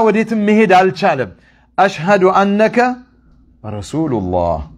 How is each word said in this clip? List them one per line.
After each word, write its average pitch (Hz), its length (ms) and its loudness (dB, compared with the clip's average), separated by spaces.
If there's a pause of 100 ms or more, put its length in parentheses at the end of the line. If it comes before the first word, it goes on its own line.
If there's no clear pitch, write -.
ወዴትም 220 420 0
መሄድ 208 300 4
አልቻለም። 180 580 2 (480)
"أشهد 190 440 0 (120)
أنك 202 420 0 (880)
رسول 113 480 -6
الله" 90 460 -2 (200)